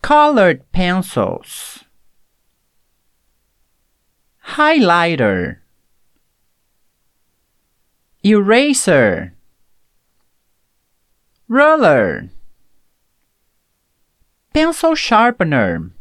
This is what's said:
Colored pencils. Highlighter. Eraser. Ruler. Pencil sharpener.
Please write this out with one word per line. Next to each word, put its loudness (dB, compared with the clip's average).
Colored 2
pencils. -6
Highlighter. 0
Eraser. 0
Ruler. 2
Pencil 0
sharpener. -2